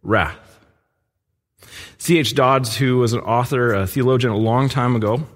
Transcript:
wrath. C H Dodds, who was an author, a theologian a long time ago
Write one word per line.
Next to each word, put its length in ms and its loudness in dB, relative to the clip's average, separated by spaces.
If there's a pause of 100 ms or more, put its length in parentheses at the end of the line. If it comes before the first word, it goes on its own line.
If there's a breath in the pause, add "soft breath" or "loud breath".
wrath. 320 -2 (1600 loud breath)
C 220 2
H 160 -2
Dodds, 400 2
who 220 0
was 160 2
an 80 -4
author, 520 0
a 140 -2
theologian 460 0
a 40 -2
long 300 0
time 280 0
ago 280 -2 (120)